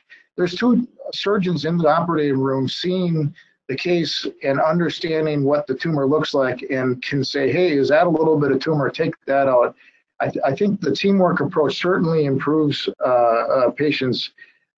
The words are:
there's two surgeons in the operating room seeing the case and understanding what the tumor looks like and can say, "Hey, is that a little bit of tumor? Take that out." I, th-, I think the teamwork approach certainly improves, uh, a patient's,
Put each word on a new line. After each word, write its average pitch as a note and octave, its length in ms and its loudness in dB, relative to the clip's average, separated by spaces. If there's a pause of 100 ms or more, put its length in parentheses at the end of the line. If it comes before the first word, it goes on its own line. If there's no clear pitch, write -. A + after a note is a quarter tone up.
(360)
there's F3+ 200 -2
two A#3+ 320 2 (260)
surgeons F3+ 520 -2
in E3+ 120 0
the D#3+ 100 2
operating D3+ 520 2
room C3+ 280 0
seeing F3 640 -2 (340)
the C3 80 -6
case F3 500 -2 (180)
and C#3 160 0
understanding D#3 840 0
what D3 240 0
the C3+ 80 -2
tumor D3 300 -2
looks D3 280 0
like C3 360 -2
and B2+ 340 -2
can C#3 200 -2
say, C3+ 280 -2
"Hey, F3 220 2
is G3+ 160 2
that D#3+ 180 4
a - 20 0
little D#3 300 2
bit C#3+ 120 2
of C3+ 80 2
tumor? C#3+ 300 -2
Take E3 240 -4 (140)
that C#3 200 2
out." B2 280 2 (440)
I, C3+ 100 -2
th-, - 140 -6
I C#3 120 0
think G#3 260 0
the - 140 0
teamwork F#3+ 440 2
approach C#3+ 400 0
certainly E3 460 0
improves, C#3+ 640 0 (160)
uh, A#2+ 640 2
a B2 40 0
patient's, C3+ 600 -2 (460)